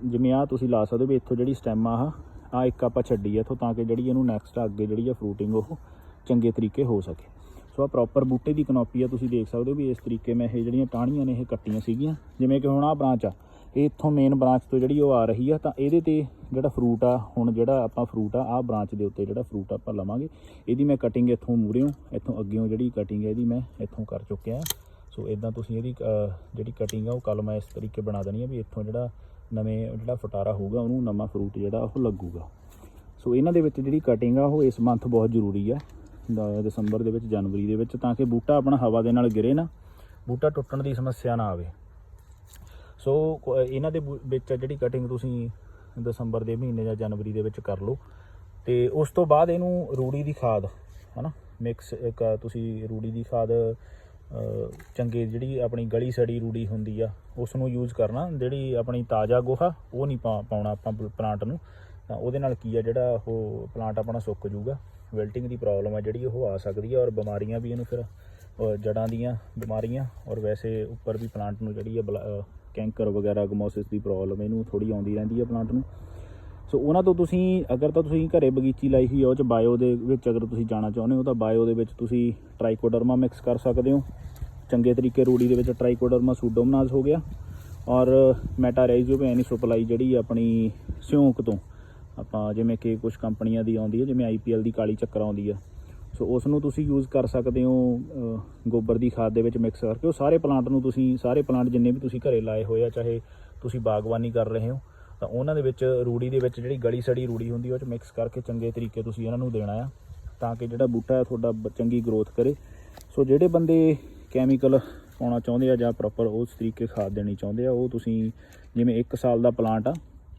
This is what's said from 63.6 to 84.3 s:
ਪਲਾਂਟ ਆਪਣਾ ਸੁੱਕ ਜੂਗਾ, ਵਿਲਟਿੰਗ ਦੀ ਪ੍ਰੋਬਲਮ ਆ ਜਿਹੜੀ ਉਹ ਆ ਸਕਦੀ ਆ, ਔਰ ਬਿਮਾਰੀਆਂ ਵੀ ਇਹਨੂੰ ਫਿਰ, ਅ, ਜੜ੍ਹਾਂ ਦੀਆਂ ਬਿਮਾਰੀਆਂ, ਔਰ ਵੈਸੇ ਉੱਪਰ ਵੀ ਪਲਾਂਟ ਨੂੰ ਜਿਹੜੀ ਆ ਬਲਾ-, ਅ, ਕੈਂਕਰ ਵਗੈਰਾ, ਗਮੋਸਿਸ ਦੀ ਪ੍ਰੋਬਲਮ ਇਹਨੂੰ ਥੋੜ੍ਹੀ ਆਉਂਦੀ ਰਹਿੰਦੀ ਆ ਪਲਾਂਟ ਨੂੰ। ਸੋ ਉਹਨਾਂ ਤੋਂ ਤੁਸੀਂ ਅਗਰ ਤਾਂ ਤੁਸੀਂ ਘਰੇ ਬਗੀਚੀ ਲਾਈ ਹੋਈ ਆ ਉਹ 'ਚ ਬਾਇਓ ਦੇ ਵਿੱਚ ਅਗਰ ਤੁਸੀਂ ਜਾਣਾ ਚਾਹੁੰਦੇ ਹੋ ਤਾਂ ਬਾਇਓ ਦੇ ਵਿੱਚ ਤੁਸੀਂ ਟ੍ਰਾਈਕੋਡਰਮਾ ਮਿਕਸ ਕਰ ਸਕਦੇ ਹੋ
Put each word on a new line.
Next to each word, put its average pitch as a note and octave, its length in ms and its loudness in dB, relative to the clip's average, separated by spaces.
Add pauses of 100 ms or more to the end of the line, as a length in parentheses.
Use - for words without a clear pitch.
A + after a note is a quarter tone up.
ਪਲਾਂਟ A2 260 -4
ਆਪਣਾ A2+ 200 -4
ਸੁੱਕ G#2 280 -6
ਜੂਗਾ, G#2 300 -6 (380)
ਵਿਲਟਿੰਗ G#2+ 320 -6
ਦੀ A#2+ 80 -8
ਪ੍ਰੋਬਲਮ G#2 400 -2
ਆ G#2+ 60 -4
ਜਿਹੜੀ A2+ 240 -6
ਉਹ B2 200 -4
ਆ G2 120 -2
ਸਕਦੀ G#2 360 -6
ਆ, B2+ 60 2
ਔਰ A#2+ 120 2
ਬਿਮਾਰੀਆਂ G#2+ 480 -4
ਵੀ A#2 120 -8
ਇਹਨੂੰ A#2+ 140 -6
ਫਿਰ, A#2+ 180 -6
ਅ, - 720 -6
ਜੜ੍ਹਾਂ G#2+ 320 -2
ਦੀਆਂ A#2 280 -4 (240)
ਬਿਮਾਰੀਆਂ, A2+ 460 -4 (220)
ਔਰ A2+ 120 -6
ਵੈਸੇ G#2+ 440 -4
ਉੱਪਰ A2 340 -6
ਵੀ A2+ 100 -8
ਪਲਾਂਟ G#2 340 -8
ਨੂੰ G#2+ 120 -6
ਜਿਹੜੀ A2 240 -8
ਆ A2+ 40 0
ਬਲਾ-, G2+ 380 -6
ਅ, G2+ 40 -8 (300)
ਕੈਂਕਰ A2 360 -2
ਵਗੈਰਾ, G2+ 360 0
ਗਮੋਸਿਸ G#2 460 -2
ਦੀ G#2 80 -2
ਪ੍ਰੋਬਲਮ G2 420 -2
ਇਹਨੂੰ A2 300 -2
ਥੋੜ੍ਹੀ A2 200 -2
ਆਉਂਦੀ G#2 240 -2
ਰਹਿੰਦੀ A2 260 -2
ਆ A#2+ 40 0
ਪਲਾਂਟ A2+ 260 -2
ਨੂੰ। B2+ 120 0 (880)
ਸੋ C#3+ 80 4
ਉਹਨਾਂ D#3 240 4
ਤੋਂ F#3 120 6
ਤੁਸੀਂ F3+ 480 2 (100)
ਅਗਰ D3+ 180 2
ਤਾਂ D#3+ 120 4
ਤੁਸੀਂ D#3+ 260 0
ਘਰੇ C#3 200 6
ਬਗੀਚੀ C3 400 2
ਲਾਈ B2+ 180 6
ਹੋਈ C3+ 160 2
ਆ B2+ 40 6
ਉਹ B2+ 80 6
'ਚ C#3+ 60 2
ਬਾਇਓ A#2 360 4
ਦੇ B2 180 4
ਵਿੱਚ B2 340 0
ਅਗਰ A#2 160 0
ਤੁਸੀਂ A2+ 200 -2
ਜਾਣਾ G#2+ 260 -2
ਚਾਹੁੰਦੇ A#2 240 0
ਹੋ C3 80 2
ਤਾਂ C3+ 100 0
ਬਾਇਓ A2+ 320 2
ਦੇ A#2 80 4
ਵਿੱਚ A2+ 240 0
ਤੁਸੀਂ A#2+ 360 0 (260)
ਟ੍ਰਾਈਕੋਡਰਮਾ A#2 560 2
ਮਿਕਸ B2+ 260 0
ਕਰ A#2+ 160 0
ਸਕਦੇ B2+ 340 2
ਹੋ C#3 120 4 (680)